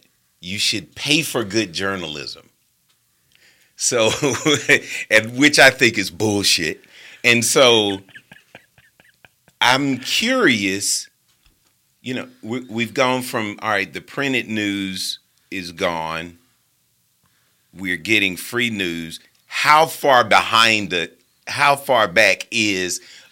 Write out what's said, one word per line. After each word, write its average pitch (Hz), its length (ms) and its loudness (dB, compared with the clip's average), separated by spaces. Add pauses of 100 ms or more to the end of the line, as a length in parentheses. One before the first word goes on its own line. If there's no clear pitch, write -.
(400)
you 92 180 -10
should - 360 -6
pay 151 280 0
for 123 220 -4
good 98 280 -4
journalism. 82 800 -8 (1300)
So, 113 340 0 (520)
<laughs> - 480 0
and 113 280 2
which 147 200 4
I 139 120 8
think 110 260 2
is 98 140 -4
bullshit. 95 760 -2 (380)
And 117 200 4
so 113 580 4 (1600)
I'm 131 380 2
curious, 120 1080 0 (920)
you 123 120 -8
know, 113 140 -10 (140)
we, 120 260 -8
we've 113 240 -6
gone 127 300 0
from, 107 400 -6
all 110 80 -2
right, 98 200 -2
the 92 120 -14
printed 135 460 -4
news 101 720 -6 (300)
is 90 220 -10
gone. 82 640 -6 (1300)
We're 90 240 -6
getting 95 400 0
free 120 320 -4
news. 85 520 -6 (260)
How 151 400 4
far 135 380 4
behind 107 640 2
the, 85 200 -4 (360)
how 143 300 2
far 120 320 2
back 95 420 2
is 98 500 -2 (320)